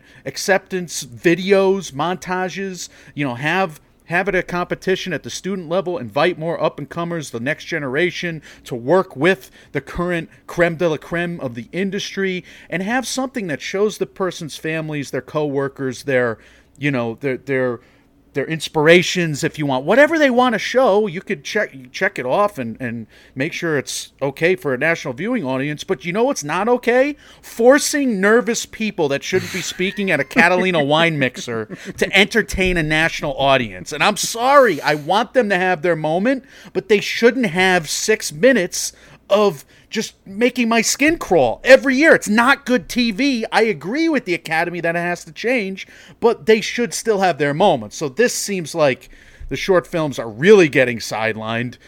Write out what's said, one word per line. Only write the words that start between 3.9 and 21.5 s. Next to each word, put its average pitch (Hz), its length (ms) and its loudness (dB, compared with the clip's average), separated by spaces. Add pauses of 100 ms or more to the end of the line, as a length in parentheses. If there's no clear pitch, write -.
have 175 220 -2
it 196 60 -2
a 185 80 0
competition 180 720 -4
at 139 100 -6
the 123 60 -12
student 180 400 -8
level, 175 300 -2
invite 139 400 0
more 160 240 -6
up-and-comers, 165 680 -6
the 117 100 -8
next 139 260 -6
generation, 160 760 -4 (220)
to - 100 -12
work 143 420 2
with 175 360 0 (220)
the 143 80 -4
current 175 480 -4 (180)
creme 170 300 0
de 175 120 2
la 156 80 -2
creme 170 420 -6
of 127 140 -8
the 113 180 -12
industry, 190 720 -4 (280)
and 165 100 -4
have 233 240 -2
something 254 420 -6
that 143 140 -6
shows 202 380 -2
the 185 80 -4
person's 170 500 -8
families, 156 540 -6
their 135 100 -4
coworkers, 139 800 -4
their, 123 360 0 (400)
you 143 100 -2
know, 120 300 -2
their, 131 180 -4
their, 127 420 -2 (540)
their 135 120 -2
inspirations, 160 1000 2
if 165 140 -4
you 151 80 -4
want. 135 180 -2
Whatever 285 360 4
they 294 100 4
want 247 240 2
to 202 60 -2
show, 220 480 2
you 175 140 -6
could 160 220 -6
check, - 300 -4 (180)